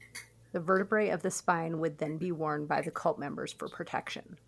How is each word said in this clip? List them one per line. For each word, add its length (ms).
The 80
vertebrae 500
of 120
the 80
spine 500
would 200
then 180
be 140
worn 340
by 160
the 80
cult 300
members 340
for 140
protection. 800